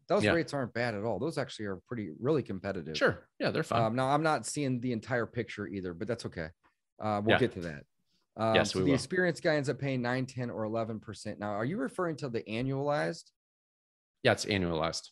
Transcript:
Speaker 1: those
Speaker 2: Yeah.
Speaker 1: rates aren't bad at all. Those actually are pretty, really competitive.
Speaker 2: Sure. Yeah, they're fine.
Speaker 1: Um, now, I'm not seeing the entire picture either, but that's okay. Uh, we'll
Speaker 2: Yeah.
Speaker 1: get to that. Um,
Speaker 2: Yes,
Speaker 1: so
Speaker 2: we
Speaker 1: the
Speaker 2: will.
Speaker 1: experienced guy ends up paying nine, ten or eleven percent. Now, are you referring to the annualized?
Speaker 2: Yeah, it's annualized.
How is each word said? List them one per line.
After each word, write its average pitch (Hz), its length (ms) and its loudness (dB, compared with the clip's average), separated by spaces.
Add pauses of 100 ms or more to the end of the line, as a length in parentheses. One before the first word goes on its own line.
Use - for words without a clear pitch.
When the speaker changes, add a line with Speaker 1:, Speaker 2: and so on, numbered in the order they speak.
Speaker 1:
those 196 160 4
Speaker 2:
Yeah. 202 100 6
Speaker 1:
rates 165 200 2
aren't 135 220 -2
bad 117 180 0
at 101 100 -4
all. 113 140 0
Those 147 220 -2
actually 113 260 -6
are 95 120 -4 (100)
pretty, 107 320 -6
really 135 240 2
competitive. 90 520 -4
Speaker 2:
Sure. - 320 0 (120)
Yeah, 240 100 0
they're 147 140 0
fine. - 180 2
Speaker 1:
Um, 110 140 2
now, 131 140 2
I'm 147 120 4
not 151 240 2
seeing 131 340 0
the 123 120 -2
entire 117 340 0
picture 107 400 -6
either, 90 300 -6
but 98 120 -6
that's 113 200 -4
okay. 82 220 -6 (500)
Uh, 107 260 0
we'll 107 80 6
Speaker 2:
Yeah. 90 60 8
Speaker 1:
get 120 140 4
to 92 80 -8
that. 78 220 -8 (540)
Um, 110 180 2
Speaker 2:
Yes, 101 160 6
Speaker 1:
so 95 80 0
Speaker 2:
we 92 60 4
Speaker 1:
the 139 60 6
Speaker 2:
will. 135 40 6
Speaker 1:
experienced 180 460 0
guy 160 140 2
ends 147 140 0
up 127 100 -4
paying 135 240 -2
nine, 127 240 0
ten 123 240 -6
or 110 140 -4
eleven 110 340 -2
percent. 104 400 -10
Now, 104 100 -4
are 104 160 -2
you 170 120 -2
referring 185 400 -2
to 143 120 -6
the 113 140 -4
annualized? 143 880 -2 (920)
Speaker 2:
Yeah, 117 100 6
it's - 120 0
annualized. 85 680 0